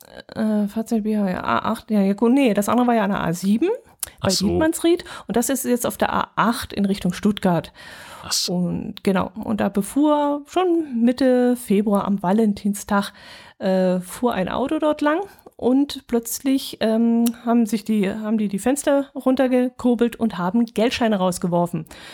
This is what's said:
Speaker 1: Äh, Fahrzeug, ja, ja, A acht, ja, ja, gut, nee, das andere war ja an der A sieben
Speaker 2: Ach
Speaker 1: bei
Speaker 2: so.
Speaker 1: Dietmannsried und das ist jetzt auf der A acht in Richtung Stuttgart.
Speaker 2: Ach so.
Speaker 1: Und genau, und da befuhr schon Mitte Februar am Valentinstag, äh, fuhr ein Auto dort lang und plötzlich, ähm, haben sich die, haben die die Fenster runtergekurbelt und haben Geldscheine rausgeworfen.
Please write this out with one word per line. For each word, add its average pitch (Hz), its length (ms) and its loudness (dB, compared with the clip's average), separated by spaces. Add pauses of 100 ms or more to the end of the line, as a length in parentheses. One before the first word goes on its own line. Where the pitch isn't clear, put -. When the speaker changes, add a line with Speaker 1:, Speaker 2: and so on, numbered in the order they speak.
(280)
Speaker 1:
Äh, 214 400 0
Fahrzeug, 220 360 -2
ja, 214 240 0
ja, 180 140 -4
A - 160 0 (140)
acht, - 180 -8
ja, 214 100 4
ja, 196 140 4
gut, 233 180 4
nee, 262 220 4
das 208 140 0
andere 240 180 2
war 240 80 2
ja 220 100 2
an 196 60 0
der 196 140 -2
A 165 80 -2
sieben 202 360 0 (520)
Speaker 2:
Ach - 80 -2
Speaker 1:
bei - 20 2
Speaker 2:
so. 185 160 0
Speaker 1:
Dietmannsried 320 580 2 (220)
und 208 100 -2
das 247 140 0
ist 262 140 -2
jetzt 247 200 0
auf - 140 -4
der - 140 0
A - 240 -2
acht 214 360 0
in 196 140 -2
Richtung 190 260 0
Stuttgart. 190 600 0 (500)
Speaker 2:
Ach - 100 -8
so. - 220 -2
Speaker 1:
Und 180 500 -4
genau, 185 300 0
und 214 260 -4
da 208 80 2
befuhr 285 800 0
schon 330 580 0
Mitte 247 520 4
Februar 202 500 0
am 196 160 -2
Valentinstag, 202 880 0 (460)
äh, 185 420 2
fuhr 233 320 -4
ein 185 160 -2
Auto 269 300 -2
dort 302 220 0
lang 302 200 0 (380)
und 269 480 0
plötzlich, 269 720 -2
ähm, 233 440 2 (220)
haben 233 180 4
sich 220 200 -4
die, 208 260 0
haben 214 260 -4
die 208 120 0
die 196 100 -4
Fenster 277 560 0
runtergekurbelt 254 1000 0
und 226 200 -2
haben 185 300 0
Geldscheine 220 500 0
rausgeworfen. 175 720 0 (280)